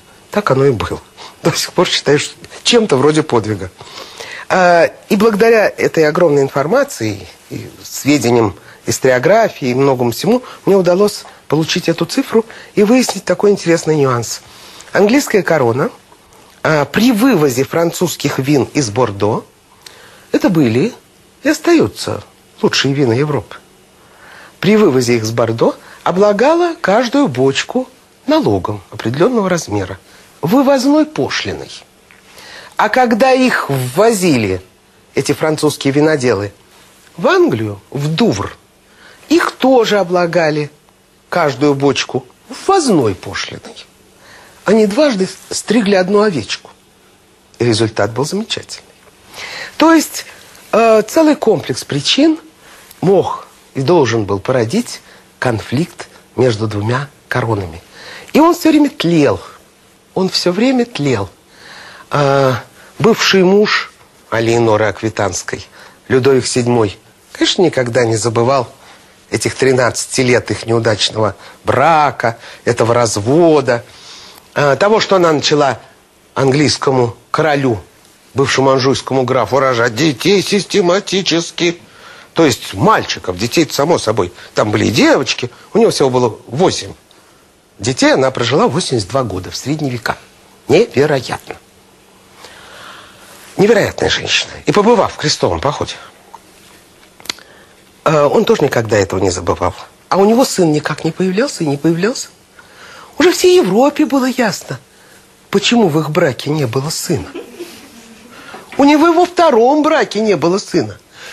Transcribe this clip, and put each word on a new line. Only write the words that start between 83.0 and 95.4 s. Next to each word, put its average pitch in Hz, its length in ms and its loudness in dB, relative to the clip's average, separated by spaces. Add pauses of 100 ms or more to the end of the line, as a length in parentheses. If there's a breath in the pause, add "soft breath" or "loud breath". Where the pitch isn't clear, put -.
детей, 123 320 -2
само 147 300 0
собой. 104 340 -2 (220 loud breath)
Там 113 160 0
были 104 160 0
и 98 40 2
девочки, 160 600 0 (220 loud breath)
у 190 60 0
него 220 120 4
всего 139 200 0
было 123 360 0
восемь 107 460 -2 (880 soft breath)
детей, 131 320 0
она 131 180 2
прожила 151 380 0
восемьдесят 120 400 -2
два 131 160 -2
года 92 260 -8
в - 60 -14
средние 147 340 -6
века. - 260 -6 (520)
Невероятно. 135 880 0 (2000 loud breath)
Невероятная 185 540 0
женщина. - 400 -4 (160)
И - 60 -2
побывав 202 400 2
в - 40 -18
крестовом 131 440 -2